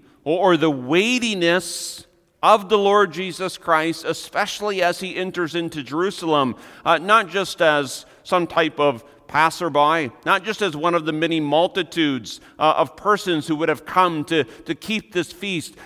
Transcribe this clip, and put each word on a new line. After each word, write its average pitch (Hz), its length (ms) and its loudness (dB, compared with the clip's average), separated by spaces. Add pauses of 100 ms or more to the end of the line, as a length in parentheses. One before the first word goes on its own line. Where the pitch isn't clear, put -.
(240)
or, 180 280 2
or 165 40 4
the 156 140 2
weightiness 175 1400 -2 (360)
of 196 260 4
the 208 100 4
Lord 196 340 4
Jesus 180 440 -6
Christ, 160 480 0
especially 196 800 -4
as 175 180 0
he 185 160 -10
enters 175 380 -6
into 165 280 -6
Jerusalem, 151 720 -2 (300)
uh, 160 140 4
not 202 300 4
just 180 340 -2
as 147 420 2 (220)
some 175 200 0
type 160 340 0
of 139 240 2 (240)
passerby, 151 800 2 (140)
not 185 200 0
just 208 160 -6
as 175 160 -2
one 170 200 0
of 160 80 -2
the 160 80 -2
many 160 260 0
multitudes, 151 1000 0 (180)
uh, 156 180 4
of 147 200 0
persons 185 500 0
who 160 80 -2
would 156 140 -2
have 151 180 -2
come 170 380 0
to, 160 180 0 (220)
to 160 100 -6
keep - 380 -6
this 175 180 -4
feast, 185 560 -8